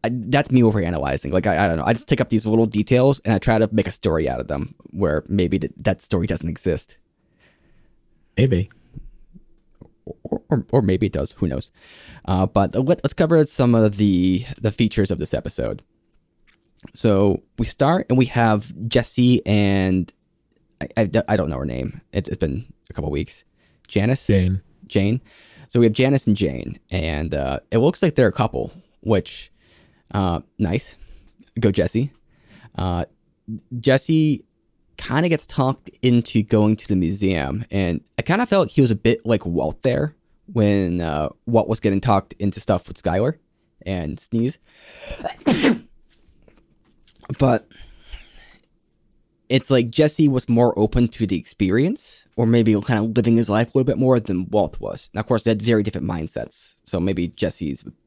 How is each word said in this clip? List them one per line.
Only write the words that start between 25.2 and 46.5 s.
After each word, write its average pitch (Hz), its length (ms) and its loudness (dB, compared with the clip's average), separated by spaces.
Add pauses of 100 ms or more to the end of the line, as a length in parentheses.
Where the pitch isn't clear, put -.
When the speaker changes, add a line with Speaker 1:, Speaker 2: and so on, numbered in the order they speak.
Speaker 1:
So 120 120 0
we 120 60 6
have 110 80 2
Janice 135 320 2
and 104 100 4
Jane, 71 420 -4 (120)
and, 80 440 -2
uh, 69 260 -2 (100)
it 113 80 2
looks 147 240 2
like 165 120 2
they're 127 120 4
a 98 60 2
couple, - 380 -4 (300)
which, - 500 -2 (600)
uh, 90 280 0 (180)
nice. 98 400 -4 (600)
Go 113 120 2
Jesse. 107 420 -2 (640)
Uh, 87 300 -2 (760)
Jesse 151 640 0 (540)
kinda 160 320 -2
gets 160 160 -2
talked - 420 -2 (140)
into 120 400 2
going 107 340 2
to - 100 -14
the 101 80 -2
museum, 92 760 -2
and 92 320 -2 (160)
I - 40 -6
kinda 208 220 0
felt 196 220 2
like - 60 -12
he 143 100 4
was 120 80 4
a 104 60 2
bit - 280 0
like 110 220 0
Walt 80 340 -4
there 139 340 -2 (300)
when, 101 560 0
uh, 76 300 -4 (160)
Walt 117 220 2
was 110 120 -2
getting 98 220 0
talked 101 320 0
into 101 260 -6
stuff - 260 -2
with - 160 -16
Skylar 98 360 -2 (480)
and 87 340 -6
Sneeze. 117 380 -4 (880)
<coughs> - 320 2 (1600)